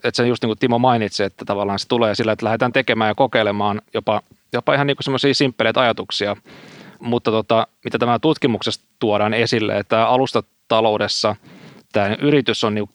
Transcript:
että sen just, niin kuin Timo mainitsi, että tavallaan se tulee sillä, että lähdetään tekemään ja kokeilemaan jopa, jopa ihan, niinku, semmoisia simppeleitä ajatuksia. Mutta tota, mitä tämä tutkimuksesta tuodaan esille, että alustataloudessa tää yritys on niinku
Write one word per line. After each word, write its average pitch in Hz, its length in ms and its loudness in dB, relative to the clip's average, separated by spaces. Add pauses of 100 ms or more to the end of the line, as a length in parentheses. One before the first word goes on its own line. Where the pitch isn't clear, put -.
että 117 120 -2
sen 120 120 2
just, 123 140 -2
niin 120 60 -2
kuin 107 100 -4
Timo 120 200 2
mainitsi, 120 440 0
että - 220 -6
tavallaan 101 340 -4
se - 100 -10
tulee 117 260 0
sillä, 110 180 0
että 107 140 -4
lähdetään 113 260 0
tekemään 113 360 0
ja 104 60 0
kokeilemaan 104 680 0 (120)
jopa, 107 280 -2 (300)
jopa 123 220 0
ihan, 143 120 0
niinku, 139 160 -2
semmoisia 135 320 0
simppeleitä 120 460 0
ajatuksia. 104 560 -2 (640)
Mutta 117 280 -2
tota, 113 360 2 (180)
mitä 120 140 -4
tämä 120 200 2
tutkimuksesta 127 680 -2 (120)
tuodaan 104 360 0
esille, 110 440 0
että 113 280 2
alustataloudessa 110 1300 0 (560)
tää 104 280 0
yritys 139 440 2
on 107 100 0
niinku 104 200 -6